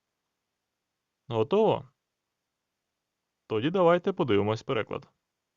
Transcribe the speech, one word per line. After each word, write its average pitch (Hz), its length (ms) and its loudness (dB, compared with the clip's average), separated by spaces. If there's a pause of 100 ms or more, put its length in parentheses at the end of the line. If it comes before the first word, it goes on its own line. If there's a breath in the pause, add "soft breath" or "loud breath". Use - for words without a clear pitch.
(1300)
Готово? 170 600 0 (1600)
Тоді 113 220 -2
давайте 175 440 2
подивимось 107 500 0
переклад. - 460 -6 (480)